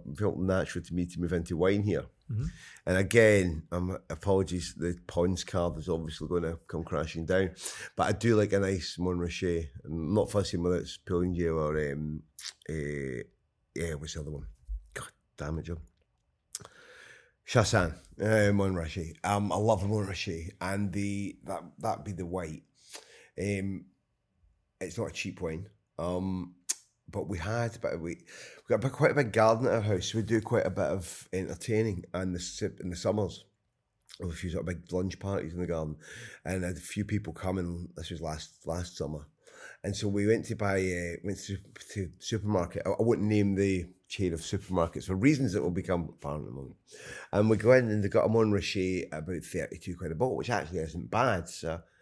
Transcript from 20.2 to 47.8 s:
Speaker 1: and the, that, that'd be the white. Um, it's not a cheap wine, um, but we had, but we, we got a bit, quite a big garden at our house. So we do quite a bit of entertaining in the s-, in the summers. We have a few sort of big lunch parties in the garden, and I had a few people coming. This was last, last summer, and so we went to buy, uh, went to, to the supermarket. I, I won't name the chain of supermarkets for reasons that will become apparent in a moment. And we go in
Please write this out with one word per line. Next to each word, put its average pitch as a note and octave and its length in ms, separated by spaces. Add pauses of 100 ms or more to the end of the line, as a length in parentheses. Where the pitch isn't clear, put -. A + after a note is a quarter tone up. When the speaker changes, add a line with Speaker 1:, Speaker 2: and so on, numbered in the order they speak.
Speaker 1:
and G2 320
the, G2+ 520
that, F2+ 180 (160)
that'd G#2 260
be G2+ 80
the F2+ 140
white. E2+ 360 (800)
Um, G2 460 (920)
it's F2 180
not F2+ 120
a - 20
cheap - 280
wine, E2+ 280 (300)
um, F2+ 560 (560)
but - 180
we E2+ 100
had, A2+ 420
but - 200
we, E2+ 160
we - 80 (440)
got A#2+ 80
a - 20
bit, C3 140
quite - 200
a - 20
big B2+ 180
garden A2+ 340
at F#2+ 60
our A2+ 80
house. G#2 320
So A2+ 60
we A2 60
do A2+ 160
quite G#2+ 260
a F#2 40
bit F#2+ 160
of F2 460
entertaining F#2+ 720 (100)
in F#2 180
the F2+ 60
s-, - 240 (180)
in F2+ 100
the F2+ 60
summers. G2+ 480 (760)
We F#2 60
have E2+ 80
a - 20
few F2+ 140
sort E2 120
of - 40
big E2+ 260
lunch F#2 260
parties G2 360
in F2 60
the F2+ 60
garden, D#2+ 300 (480)
and F#2 200
I F2 40
had F2+ 80
a D#2 40
few - 240
people G2+ 280
coming. F2 640
This D#2+ 140
was E2 100
last, D#2 460
last F2 300
summer, D2+ 300 (580)
and G2+ 120
so A2 120
we G2+ 180
went A2 200
to A2+ 100
buy, G2 240
uh, F2 440
went G2 200
to, G2 120 (380)
to G2 120
the D2+ 120
supermarket. G#2 640
I, F#2+ 60
I G2+ 120
won't A2 200
name G#2 320
the F#2+ 320 (220)
chain F#2 240
of D#2+ 80
supermarkets E2+ 640
for F#2+ 100
reasons B2+ 380
that F2+ 100
will E2+ 80
become F2 480
apparent D2 260
in G1+ 40
a A1 40
moment. C2 240 (540)
And G#2 200
we A2 80
go A2+ 140
in B2+ 180